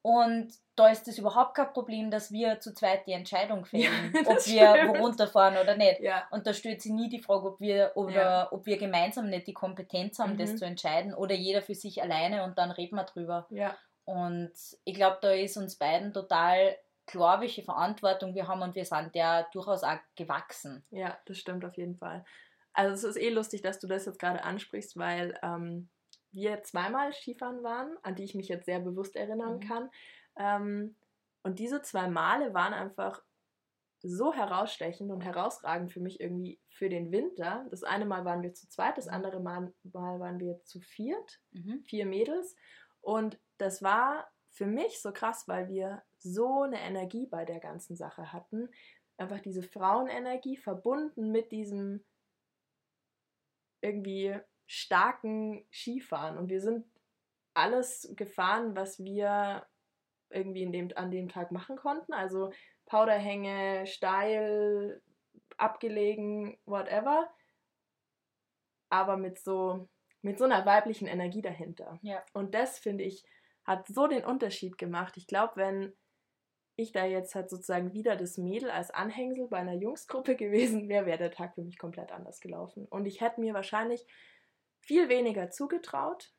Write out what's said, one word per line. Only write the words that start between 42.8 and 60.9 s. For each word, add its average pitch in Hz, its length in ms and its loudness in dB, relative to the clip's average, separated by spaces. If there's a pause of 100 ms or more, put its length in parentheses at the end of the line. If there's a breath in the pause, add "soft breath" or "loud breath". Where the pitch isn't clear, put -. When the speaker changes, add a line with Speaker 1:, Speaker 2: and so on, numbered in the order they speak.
Speaker 2:
Und 214 380 -2 (180)
das 190 240 -4
war 247 460 2 (240)
für 202 160 -6
mich 294 340 -2
so 202 100 -6
krass, 226 360 -6
weil 185 220 -4
wir 190 340 -6 (160)
so 233 420 0
eine 262 180 -2
Energie 190 480 -6
bei 165 180 -6
der 170 140 -8
ganzen 165 360 -14
Sache 165 380 -14
hatten. 214 360 -10 (480 soft breath)
Einfach 196 220 -8
diese 185 240 -8
Frauenenergie 247 920 -2
verbunden 233 760 -4
mit 226 200 0
diesem 202 540 -8 (1800)
irgendwie 196 560 -4 (280)
starken 214 1080 0
Skifahren. 160 640 -6
Und 180 120 -6
wir 190 120 -2
sind 226 240 -2 (680)
alles 240 600 0
gefahren, 202 600 -2
was 190 280 -6
wir 202 600 -2 (640)
irgendwie 190 340 -6
in 180 100 -4
dem, 180 220 -4